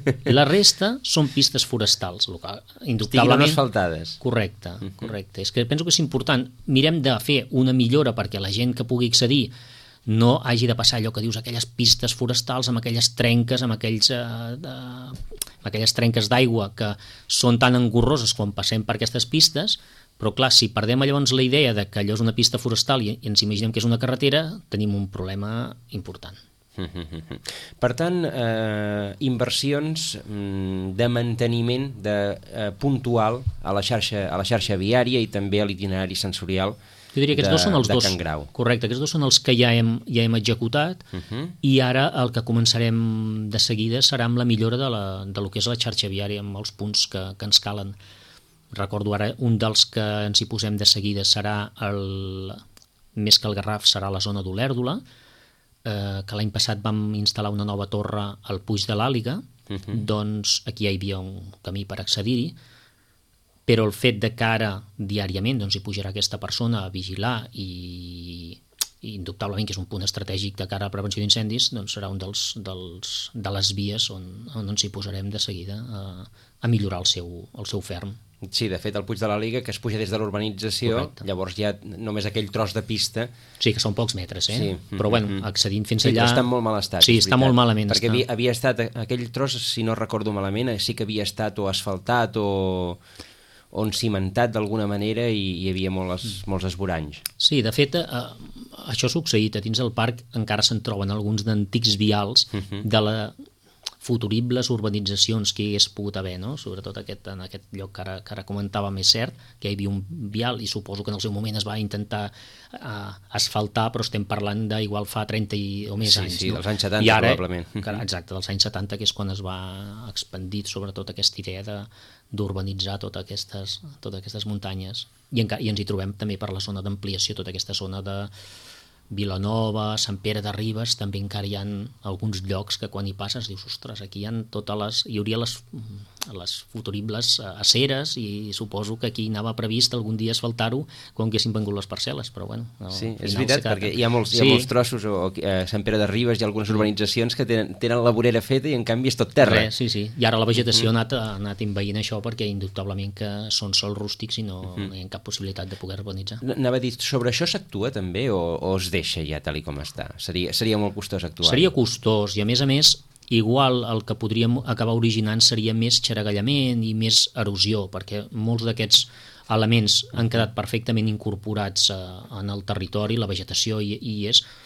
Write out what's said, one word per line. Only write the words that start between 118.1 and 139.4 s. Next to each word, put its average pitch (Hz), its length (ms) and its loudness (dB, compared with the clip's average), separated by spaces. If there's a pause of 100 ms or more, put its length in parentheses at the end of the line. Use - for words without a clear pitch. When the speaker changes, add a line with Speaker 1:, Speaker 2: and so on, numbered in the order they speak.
Speaker 2:
dels 92 160 -6
anys 98 140 0
setanta, 101 340 -2
que 104 80 -8
és - 80 0
quan 101 180 -4
es 98 100 -6
va 95 680 -10
expandir 95 580 -8
sobretot 98 420 -8
aquesta - 300 -2
idea 95 240 -10
de, 104 220 -8 (440)
d'urbanitzar 98 720 -4
tota 98 220 -8
aquestes, 98 580 -10 (220)
totes 98 180 -10
aquestes 104 260 -10
muntanyes. 98 640 -8 (240)
I 123 80 2
enca-, 110 220 0
i 110 80 0
ens 104 100 -2
hi 101 60 -4
trobem 98 280 -2
també 101 240 -4
per 101 140 -6
la 92 80 -4
zona 98 220 -6
d'ampliació, 98 540 -4
tota 92 160 -8
aquesta 92 220 -8
zona 95 280 -6
de 98 260 -6 (840)
Vilanova, 107 880 0
Sant 101 240 -2
Pere 104 180 -2
de 101 140 -6
Ribes, 110 420 -2
també 101 240 -6
encara 101 240 -6
hi 101 140 -4
ha - 20 -8 (460)
alguns 95 400 -4
llocs 95 340 -4
que 110 80 -6
quan 98 160 -6
hi 98 80 -4
passes 104 380 -6
dius, 98 160 -12
«Ostres, - 340 -12
aquí 98 220 -12
hi - 20 -6
ha 110 60 -6 (180)
totes 104 300 -6
les, 107 220 -2 (100)
hi 110 80 -2
hauria 110 180 0
les, 117 200 -2 (760)
les 87 200 -8 (180)
futuribles, 107 640 -2 (100)
eh, 98 60 -10 (120)
aceres», 135 560 2
i 104 380 -6
suposo 104 420 -4
que 113 140 -4
aquí 110 180 -4
anava 110 300 -4